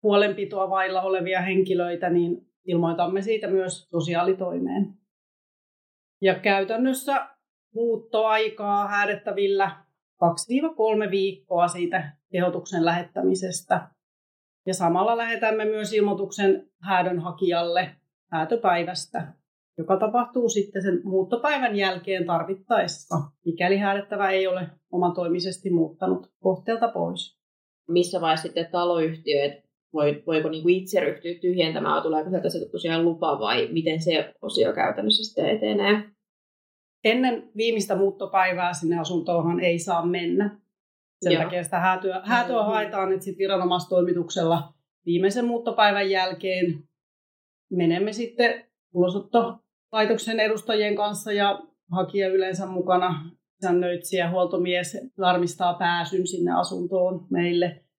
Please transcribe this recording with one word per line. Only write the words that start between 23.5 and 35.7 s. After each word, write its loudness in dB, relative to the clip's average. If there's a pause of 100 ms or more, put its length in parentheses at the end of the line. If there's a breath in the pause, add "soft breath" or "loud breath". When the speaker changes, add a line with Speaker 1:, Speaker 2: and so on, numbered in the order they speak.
Speaker 1:
häädettävä -2
ei 2
ole -2 (240)
omatoimisesti -2
muuttanut 0
kohteelta 0
pois. -6 (500)
Speaker 2:
Missä 2
vaiheessa 2
sitten -4
taloyhtiöt 0 (260)
voi, 0
voiko 0
niinku -2
itse 2
ryhtyä -4
tyhjentämään, 0
vai 0
tuleeko -2
sieltä -2
se -6
tosiaan -2
lupa, 0
vai 0
miten -2
se 0
osio 0
käytännössä 0
sitten 0
etenee? 2 (1000)